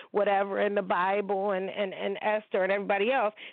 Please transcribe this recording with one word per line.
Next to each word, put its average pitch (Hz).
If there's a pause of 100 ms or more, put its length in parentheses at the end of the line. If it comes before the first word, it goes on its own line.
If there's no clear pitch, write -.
(100)
whatever 202
in 202
the 202
Bible 196
and, 190
and, 196
and 196
Esther 214
and 185
everybody 202
else." 226 (180)